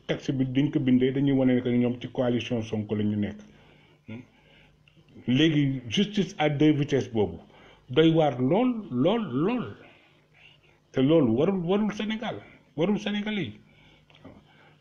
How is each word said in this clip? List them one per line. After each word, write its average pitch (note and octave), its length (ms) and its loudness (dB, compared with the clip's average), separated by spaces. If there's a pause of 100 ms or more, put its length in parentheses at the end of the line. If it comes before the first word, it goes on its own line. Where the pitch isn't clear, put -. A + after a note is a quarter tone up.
texte - 260 -4
bi C3 120 0
duñ C3+ 260 0
ko D3+ 80 0
bindee, B2+ 340 4
dañuy C#3 180 2
wane C3 240 4
ne B2 60 2
que B2 80 -2
ñoom B2 300 2
ci - 120 -10
coalition B2 500 -2
Sonko A2 340 -4
la G#2 80 0
ñu G#2 120 0
nekk. G2+ 220 -4 (720)
Hmm? A2+ 140 -14 (1080)
Léegi C#3+ 640 2
justice G3 480 -2
à D3+ 120 0
deux D3+ 240 4
vitesses C#3 380 -2
boobu F#2+ 260 -2 (520)
doy D#3+ 220 4
waar D3 300 2
lool, G#3+ 500 0
lool, E3 300 0 (100)
lool. F3 460 -4 (1160)
Te - 100 -4
loolu C#3 360 4
warul, F#3 280 0
warul G#3 280 0
Sénégal, G#3+ 420 -6 (400)
warul F#3 240 0
Sénégalais G#3 460 -4
yi. G#2 140 -12 (1200)